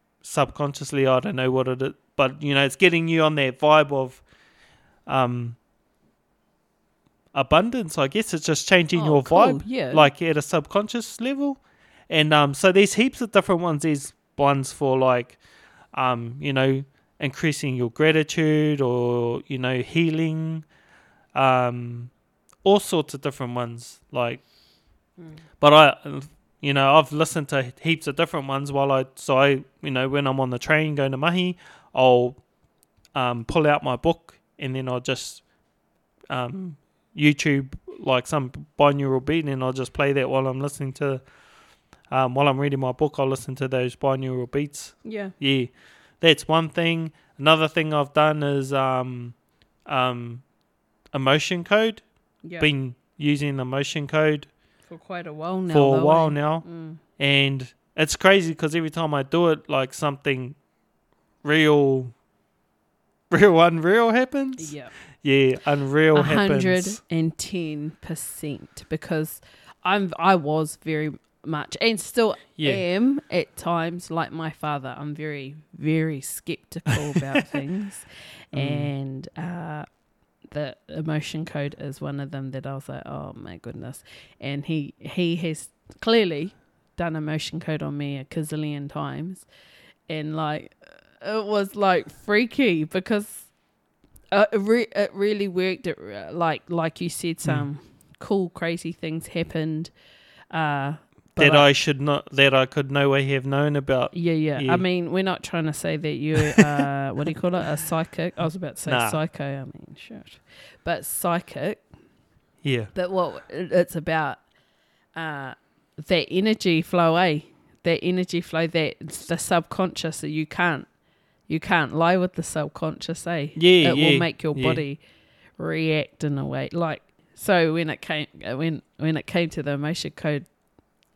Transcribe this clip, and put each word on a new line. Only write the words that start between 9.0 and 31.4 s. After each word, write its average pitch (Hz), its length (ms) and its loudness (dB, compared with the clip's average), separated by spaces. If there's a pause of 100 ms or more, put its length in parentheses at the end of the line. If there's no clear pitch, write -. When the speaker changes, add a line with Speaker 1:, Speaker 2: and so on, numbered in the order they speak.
Speaker 2:
Oh, - 40 0
Speaker 1:
your 147 160 6
Speaker 2:
cool, 165 160 4
Speaker 1:
vibe, 214 280 6
Speaker 2:
yeah. 202 260 -4
Speaker 1:
like, 147 300 6
at 160 140 2
a 143 60 0
subconscious 208 800 -4
level. 269 380 -4 (500)
And, 156 240 2
um, 143 220 4
so 185 180 4
there's 196 220 6
heaps 247 260 0
of 220 120 -4
different 185 280 2
ones. 160 220 0
There's 147 300 -2 (260)
ones 139 340 2
for, 131 260 0
like, 127 400 2 (560)
um, 120 460 -2
you 143 120 -4
know, 135 320 2 (340)
increasing 147 580 -2
your 120 140 0
gratitude 151 880 2
or, 120 640 0
you 135 120 -6
know, 127 220 -2
healing, 160 840 -2 (720)
um, 123 760 0 (540)
all 196 160 6
sorts - 340 -2
of 135 60 -12
different 127 340 -6
ones. 120 460 -10 (120)
Like, 123 280 -2 (800)
Speaker 2:
Mm. 160 160 -20 (240)
Speaker 1:
but 147 120 8
I, 147 480 6 (400)
you 143 140 -2
know, 139 220 6
I've 151 160 4
listened 151 360 -2
to 127 320 -4
heaps 160 260 -2
of 135 100 -6
different 160 320 -2
ones 139 220 -4
while 139 220 0
I, 131 220 0
so 131 240 0
I, 139 260 4 (160)
you 147 100 -8
know, 131 180 -2
when 143 180 0
I'm 135 140 0
on 127 100 -2
the 123 80 -4
train 156 360 0
going 135 180 0
to 131 40 -4
Mahi, 180 400 0 (380)